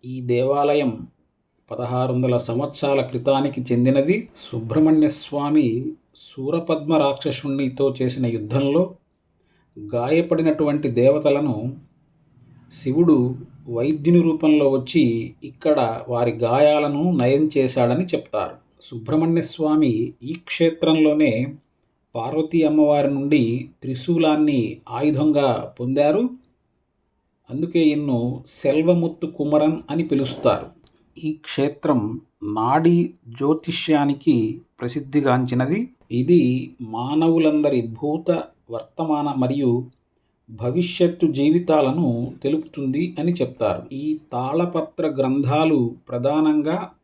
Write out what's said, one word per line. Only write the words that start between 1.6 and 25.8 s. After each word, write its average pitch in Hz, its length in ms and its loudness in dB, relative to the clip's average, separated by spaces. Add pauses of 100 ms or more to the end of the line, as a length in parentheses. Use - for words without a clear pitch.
పదహారు 127 420 -4
వందల 123 240 2
సంవత్సరాల 135 640 -2
క్రితానికి 135 600 -2
చెందినది. 135 680 2 (220)
సుబ్రహ్మణ్య 151 580 2
స్వామి 143 760 -2 (300)
శూరపద్మ 156 800 -4
రాక్షసునితో 139 1080 -2
చేసిన 127 240 -2
యుద్ధంలో 135 680 0 (1000)
గాయపడినటువంటి 151 920 0
దేవతలను 135 880 2 (960)
శివుడు 135 640 2 (340)
వైద్యుని 151 520 2
రూపంలో 156 480 4
వచ్చి 123 760 0
ఇక్కడ 127 680 -2
వారి 120 220 0
గాయాలను 147 800 2
నయం 143 460 2
చేశాడని 131 480 0
చెప్తారు. - 500 -6 (260)
సుబ్రహ్మణ్య 156 600 -2
స్వామి 147 720 0 (100)
ఈ 147 100 -10
క్షేత్రంలోనే 156 1200 0 (600)
పార్వతీ 156 480 -2
అమ్మవారి 147 500 4
నుండి 135 560 0 (120)
త్రిశూలాన్ని 147 960 0 (120)
ఆయుధంగా 139 880 0
పొందారు. 147 500 2 (1200)